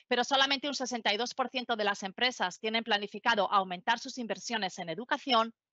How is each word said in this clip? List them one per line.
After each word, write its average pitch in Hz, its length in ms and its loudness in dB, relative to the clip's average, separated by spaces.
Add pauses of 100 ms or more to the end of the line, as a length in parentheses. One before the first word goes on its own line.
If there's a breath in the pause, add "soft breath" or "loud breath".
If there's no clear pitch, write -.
pero 240 160 2
solamente 269 440 2
un 269 60 -2
sesenta 233 400 -2
y - 20 0
dos 240 160 -2
por 247 160 -2
ciento 247 260 -4
de 214 100 0
las 202 180 0
empresas 208 580 -2
tienen 220 240 0
planificado 208 640 0
aumentar 190 480 2
sus 254 200 -10
inversiones 202 600 -4
en 175 120 -8
educación 233 640 0 (180)